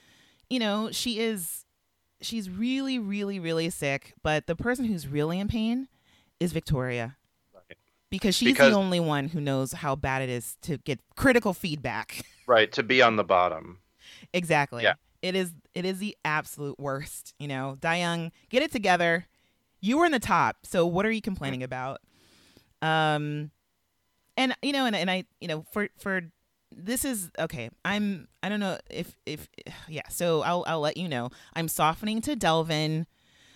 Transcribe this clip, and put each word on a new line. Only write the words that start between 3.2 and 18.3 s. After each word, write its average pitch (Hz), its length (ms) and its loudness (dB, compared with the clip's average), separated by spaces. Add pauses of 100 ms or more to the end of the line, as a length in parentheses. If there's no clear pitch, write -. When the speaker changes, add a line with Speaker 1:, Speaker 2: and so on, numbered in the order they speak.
Speaker 1:
really 165 300 0
sick. 139 520 -4
But 151 240 0
the 170 80 -2
person 247 300 -2
who's 175 240 -2
really 151 320 0
in 202 80 -2
pain 233 400 -2 (500)
is 170 140 0
Victoria. 127 640 -2 (360)
Speaker 2:
Right. - 240 -20 (320)
Speaker 1:
Because 190 280 0
she's 226 160 2
Speaker 2:
Because 269 200 8
Speaker 1:
the 208 60 6
only 180 220 2
one 151 300 0
who 165 100 -2
knows 135 320 0
how 135 240 -4
bad 135 260 -2
it 131 60 -4
is 120 340 -6
to 147 160 -4
get 135 220 -6 (160)
critical 233 360 4
feedback. 135 760 -6
<laughs> - 60 -20 (120)
Speaker 2:
Right, 113 240 8
to 135 120 -2
be 127 180 6
on 113 140 8
the 104 80 2
bottom. 87 540 2 (540)
Speaker 1:
Exactly. 156 520 0
Speaker 2:
Yeah. 95 100 4 (280)
Speaker 1:
It 185 120 -2
is, 185 180 -2 (220)
it 180 100 -4
is 190 140 -4
the 202 260 -8
absolute 147 540 -4
worst, 143 640 -8
you 147 80 -8
know. 135 320 -6
Daeyoung, 170 500 0 (200)